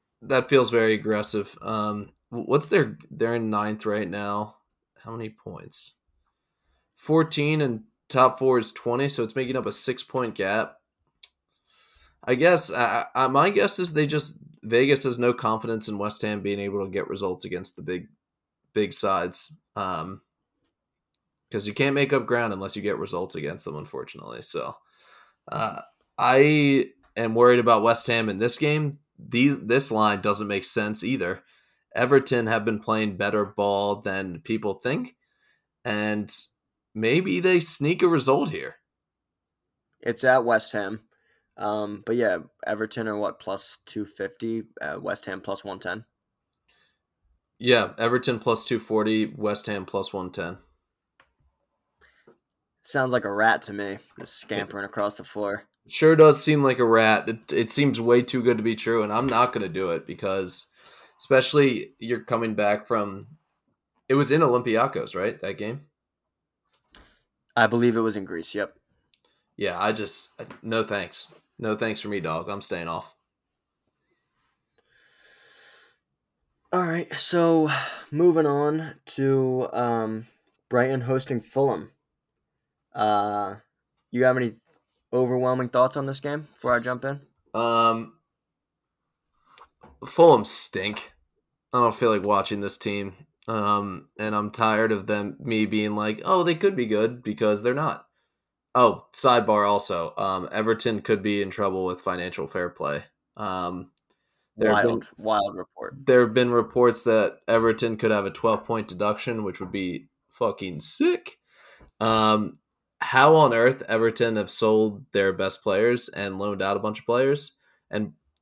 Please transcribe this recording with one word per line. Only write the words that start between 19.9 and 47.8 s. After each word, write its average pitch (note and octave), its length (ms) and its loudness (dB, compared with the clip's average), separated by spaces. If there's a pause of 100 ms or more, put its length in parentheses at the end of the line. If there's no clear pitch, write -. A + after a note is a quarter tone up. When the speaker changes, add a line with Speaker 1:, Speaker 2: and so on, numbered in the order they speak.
Speaker 1:
'cause G#2 160 -6
you G#2 60 -8
can't C#3 220 0
make C#3 160 0
up B2+ 140 0
ground A#2 260 -2
unless F#2+ 240 -8
you G#2+ 60 -10
get G2+ 160 -4
results F2+ 380 -8
against D#2 280 -8
them, D2+ 140 -10
unfortunately. - 640 -14
So, - 340 -10 (720)
uh, G#2+ 320 -6 (360)
I C#3 720 4 (260)
am A2+ 180 -2
worried A#2+ 260 8
about A2+ 240 4
West A#2 240 2
Ham A#2 200 0
in G2 120 -4
this A#2+ 180 0
game. D3+ 420 -2 (180)
These, B2+ 480 2
this A#2 240 2
line G#2+ 300 2
doesn't G#2 300 -2
make G2 160 -4
sense G#2+ 400 -4
either. G2 380 -4 (520)
Everton B2+ 520 2
have A2 180 0
been A2 140 -2
playing A2 360 -2
better G#2 300 -2
ball G2+ 560 -2
than F#2+ 400 -6
people G#2+ 320 -4
think, F#3+ 420 -6 (720)
and G#2+ 500 -4 (580)
maybe E3+ 460 0
they F3+ 220 4
sneak D#3+ 420 -2
a F3 60 6
result C#3+ 400 2
here. C#2+ 260 -10 (1300)
Speaker 2:
It's A#2+ 240 -4
at B2+ 180 6
West A2+ 300 0
Ham. G#2 300 -6 (520)
Um, G#2 500 -6
but A2+ 120 -2
yeah, G2 220 0 (280)
Everton A2 400 -4
are G#2 100 -4
what, G#2 220 -6
plus - 480 -12
two G#2 180 -8
fifty? A2 580 -8 (160)
Uh, D2 220 -10
West F#2+ 240 -8
Ham F#2 160 -10
plus - 220 -10
one G2 160 -12
ten? F#2+ 260 -10 (1500)
Speaker 1:
Yeah, A#2+ 400 2